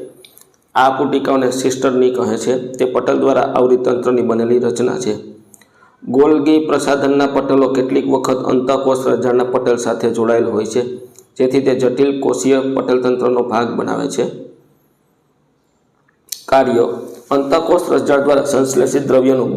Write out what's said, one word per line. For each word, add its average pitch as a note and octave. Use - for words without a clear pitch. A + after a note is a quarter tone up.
આ C3
પુટિકાઓને C3+
સિસ્ટરની B2+
કહે A2+
છે. -
તે B2+
પટલ C3+
દ્વારા B2+
આવરી B2+
તંત્રની B2
બનેલી A2+
રચના B2
છે. G#2+
ગોલ્ગી D3+
પ્રસાધનના C#3
પટલો C3+
કેટલીક C3
વખત B2+
અંતઃકોષ C3
રચનાના B2
પટલ A#2+
સાથે A#2
જોડાયેલ A2+
હોય G#2+
છે, B2
જેથી C3
તે C3+
જટિલ C#3
કોષીય C3
પટલતંત્રનો B2+
ભાગ A#2
બનાવે A2+
છે. A#2+
કાર્યો: B2
અંતઃકોષ D#3+
રસજાળ C#3
દ્વારા C#3
સંશ્લેષિત C3+
દ્રવ્યનું C3